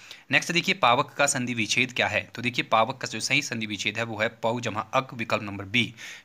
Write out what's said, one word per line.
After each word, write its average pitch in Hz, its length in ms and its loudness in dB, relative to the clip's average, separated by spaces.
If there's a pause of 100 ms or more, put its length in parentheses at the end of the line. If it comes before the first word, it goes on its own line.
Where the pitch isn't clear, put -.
(320)
नेक्स्ट 151 180 2
है 170 40 -2
देखिए 175 220 2
पावक 127 360 4
का 143 140 2
संधि 123 280 0
विच्छेद 123 400 0
क्या 107 140 2
है। 98 280 -2
तो 117 60 -8
देखिए 120 240 -2
पावक 117 360 4
का 117 60 -4
जो 110 120 -6
सही 135 220 0
संधि 117 240 -4
विच्छेद 104 320 -4
है 117 60 -2
वो 113 140 -4
है 107 100 2
पौ 117 320 -2
जमा 107 200 -4
अक, 131 340 -2
विकल्प 113 300 -2
नंबर 101 220 -8
बी, 107 280 2 (320)